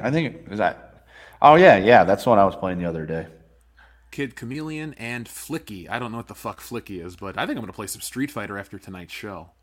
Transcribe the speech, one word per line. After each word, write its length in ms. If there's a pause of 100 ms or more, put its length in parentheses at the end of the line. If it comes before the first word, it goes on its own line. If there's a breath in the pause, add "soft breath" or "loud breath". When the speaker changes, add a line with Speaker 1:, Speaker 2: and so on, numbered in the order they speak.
Speaker 1:
I 100
think, 400
is 60
that, 480 (360 loud breath)
oh 140
yeah, 220
yeah, 260
that's 220
the 60
one 80
I 40
was 140
playing 220
the 60
other 200
day. 220 (840 soft breath)
Speaker 2:
Kid 240
Chameleon 640
and 280
Flicky. 640
I 100
don't 120
know 60
what 100
the 80
fuck 240
Flicky 420
is, 140
but 220
I 80
think 120
I'm 60
gonna 80
play 160
some 140
Street 280
Fighter 280
after 200
tonight's 360
show. 380 (120)